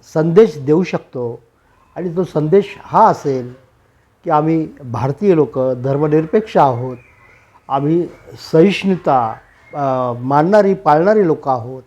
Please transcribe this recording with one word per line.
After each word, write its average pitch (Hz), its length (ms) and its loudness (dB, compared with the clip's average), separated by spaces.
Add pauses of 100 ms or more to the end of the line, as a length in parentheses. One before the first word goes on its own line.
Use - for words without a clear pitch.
(140)
संदेश 165 440 4
देऊ 151 240 0
शकतो. 123 600 -8 (540)
आणि 170 200 -8
तो 185 80 -2
संदेश 156 580 0
हा 202 260 2
असेल 131 460 -4 (720)
की 170 60 -6
आम्ही 156 380 0 (160)
भारतीय 143 500 0
लोकं 131 400 0 (100)
धर्मनिरपेक्ष 156 720 0
आहोत, 127 400 0 (720)
आम्ही 151 400 -2 (440)
सहिष्णुता, 160 840 0 (400)
अ, 131 460 -4
मानणारी, 180 540 2
पाळणारी 190 520 2
लोकं 143 240 -2
आहोत. 127 360 -6